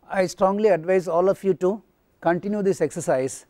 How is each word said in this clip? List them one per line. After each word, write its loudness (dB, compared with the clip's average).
I 0
strongly 0
advise 0
all 2
of -2
you 2
to -2
continue -2
this 0
exercise -2